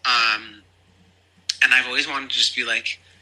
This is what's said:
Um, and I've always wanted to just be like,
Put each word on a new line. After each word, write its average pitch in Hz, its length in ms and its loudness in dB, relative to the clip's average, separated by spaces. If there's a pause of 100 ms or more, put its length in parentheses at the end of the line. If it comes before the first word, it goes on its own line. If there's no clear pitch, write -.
Um, 110 580 0 (960)
and - 120 4
I've 127 140 2
always 131 200 -2
wanted 135 220 -6
to - 80 -4
just - 180 2
be 123 80 -4
like, 117 380 -4 (200)